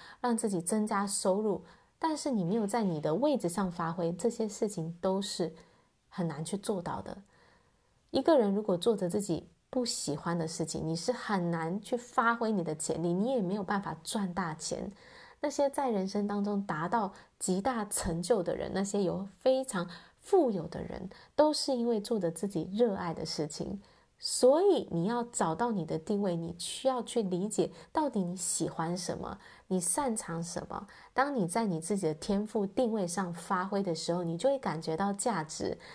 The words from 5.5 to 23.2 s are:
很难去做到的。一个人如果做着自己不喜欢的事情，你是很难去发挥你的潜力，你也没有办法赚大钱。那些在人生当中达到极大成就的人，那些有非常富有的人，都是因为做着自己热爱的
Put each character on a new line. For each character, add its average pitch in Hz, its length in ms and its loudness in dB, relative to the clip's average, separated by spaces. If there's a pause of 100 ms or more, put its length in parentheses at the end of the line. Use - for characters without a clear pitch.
很 175 180 -2
难 160 180 -4
去 196 140 -4
做 202 240 -4
到 151 180 -6
的。 - 180 -12 (920)
一 - 100 2
个 320 160 8
人 208 160 6
如 202 80 2
果 202 160 2
做 208 200 4
着 190 120 0
自 202 120 0
己 165 260 -2 (220)
不 254 160 0
喜 - 320 -2
欢 170 200 -2
的 165 120 0
事 170 160 -4
情， 160 200 -6
你 160 120 -2
是 202 160 -2
很 190 400 0
难 165 280 -2
去 - 160 -4
发 233 380 2
挥 233 160 0
你 196 140 2
的 160 100 -4
潜 - 260 -2
力， 170 120 2
你 202 180 2
也 262 100 2
没 180 140 0
有 208 80 -2
办 196 180 -2
法 156 220 -8
赚 196 320 -4
大 175 180 -2
钱。 - 380 -8 (520)
那 302 60 0
些 277 220 2
在 277 180 -2
人 196 180 0
生 202 220 -2
当 202 160 -2
中 202 220 0
达 160 200 -2
到 196 280 0 (240)
极 185 240 0
大 247 240 0
成 175 360 -2
就 196 200 2
的 170 120 -2
人， 156 200 -4
那 196 100 0
些 202 180 0
有 180 240 0 (120)
非 262 260 2
常 175 240 -4 (300)
富 330 320 4
有 185 180 -2
的 - 140 -8
人， - 260 -8 (260)
都 302 160 8
是 294 240 0
因 240 140 0
为 233 100 4
做 208 200 0
着 175 120 2
自 165 160 -4
己 175 280 -2
热 220 200 4
爱 180 200 -2
的 - 100 -6